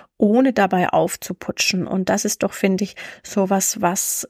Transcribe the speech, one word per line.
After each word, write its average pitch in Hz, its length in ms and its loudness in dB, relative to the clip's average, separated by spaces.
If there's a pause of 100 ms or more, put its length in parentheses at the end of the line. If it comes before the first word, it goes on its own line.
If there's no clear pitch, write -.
(160)
ohne 233 380 4
dabei 185 340 2
aufzuputschen. - 1000 -2
Und 185 220 -2
das - 160 0
ist - 180 -4
doch, - 120 -2
finde 190 300 0
ich, - 120 -8 (260)
sowas, 196 580 -2
was, - 500 -2